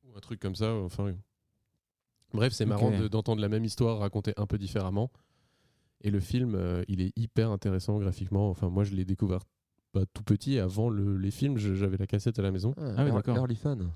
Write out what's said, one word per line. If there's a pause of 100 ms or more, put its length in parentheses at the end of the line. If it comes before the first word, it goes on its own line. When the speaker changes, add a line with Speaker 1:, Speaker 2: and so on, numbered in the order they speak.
Speaker 1:
Ou
un
truc
comme
ça,
enfin,
oui. (1200)
Bref,
c'est
Speaker 2:
Ok.
Speaker 1:
marrant
de,
d'entendre
la
même
histoire
racontée
un
peu
différemment. (920)
Et
le
film,
euh,
il
est
hyper
intéressant
graphiquement.
Enfin,
moi,
je
l'ai
découvert, (520)
bah, (100)
tout
petit,
avant
le,
les
films,
je,
j'avais
la
cassette
à
la
maison.
Speaker 3:
Ah, (160)
Speaker 2:
Ah
oui,
Speaker 3:
ear-,
Speaker 2:
d'accord.
Speaker 3:
early
fan.